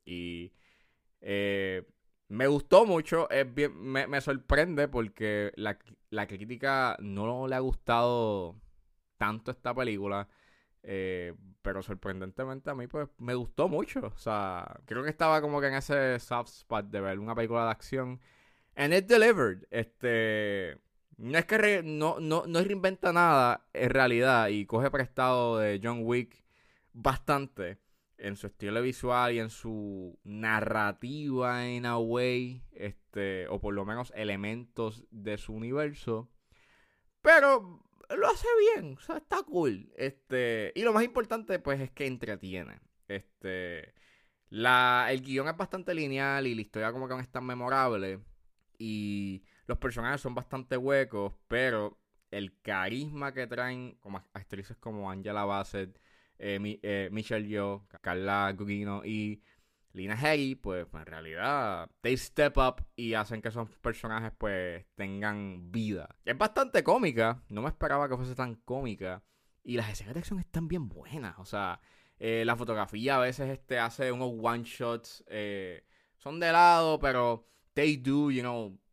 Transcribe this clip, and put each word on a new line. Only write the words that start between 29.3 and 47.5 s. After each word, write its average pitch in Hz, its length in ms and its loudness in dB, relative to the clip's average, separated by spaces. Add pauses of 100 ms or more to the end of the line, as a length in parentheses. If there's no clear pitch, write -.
y 117 60 0
en 113 100 -4
su 101 760 -8
narrativa 110 1400 -2
in 123 200 -4
a 120 120 0
way, 123 640 0 (120)
este, 98 760 -6
o 101 140 -4
por 101 120 -2
lo 98 120 -2
menos 113 280 -6
elementos 110 960 -6
de 104 280 -6
su 110 160 -10
universo, 123 760 -4 (920)
pero 277 600 8 (280)
lo - 180 2
hace 427 200 2 (280)
bien, 139 220 -6
o - 20 -20
sea, - 160 -8
está 349 280 -4
cool, 139 520 0
este, 123 800 -2
y 196 60 -2
lo 233 100 4
más 220 140 6
importante, 226 540 -2
pues, 139 200 -2
es 131 120 -6
que 139 160 -6
entretiene, 95 760 -8 (260)
este, 92 840 -8 (560)
la, 123 600 6
el 131 100 -2
guión 135 260 -2
es 165 80 -4
bastante 185 380 -6
lineal 139 520 -2
y 120 100 0
la 110 60 -6
historia 110 300 -2
como 131 160 -6
que 127 60 -6
no 127 80 -6
es 127 100 -12
tan 127 140 -6
memorable 123 720 0 (580)